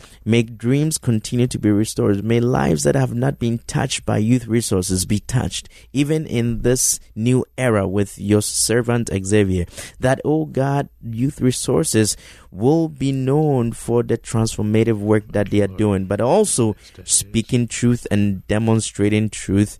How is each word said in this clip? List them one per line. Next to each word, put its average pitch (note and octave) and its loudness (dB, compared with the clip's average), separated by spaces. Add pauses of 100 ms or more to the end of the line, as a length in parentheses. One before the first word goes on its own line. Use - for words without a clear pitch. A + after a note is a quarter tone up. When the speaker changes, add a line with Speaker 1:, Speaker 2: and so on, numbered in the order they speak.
(260)
Speaker 1:
May A#2 4
dreams B2 -2
continue A#2+ 0
to A#2+ -6
be G#2+ 2
restored. G#2 0
May A#2 0
lives C3+ 0
that C#3+ 2
have B2+ 0
not B2+ -2
been A#2 -2
touched - -4
by G#2+ 0
youth A#2 2
resources F#2+ 0
be G#2+ 0
touched, - -6 (240)
even D3 0
in A#2 -2
this - 0 (160)
new A#2+ 2 (100)
era A2 0
with G2+ -2
your G#2 2
servant A#2 0 (160)
Xavier. F#2+ 2 (340)
That, B2+ 0
oh D#3 0
God, C#3 -2 (120)
youth A#2 -4
resources B2+ 2 (320)
will D3+ 2
be C3+ -4
known C3+ 0
for A#2 -2
the A#2 -2
transformative A2 2
work G#2 2
that G#2 0
they G2+ 2
are G2 0
Speaker 2:
Lord. F#2+ -8
Speaker 1:
doing, G2+ 2
but G2 -4
also C3+ 2
Speaker 2:
Yes, G#2 -2
yes, - -20
yes. F#2 -14
Speaker 1:
speaking A2+ 0
truth A#2+ 0
and G2+ 2
demonstrating G#2+ 0
truth - -2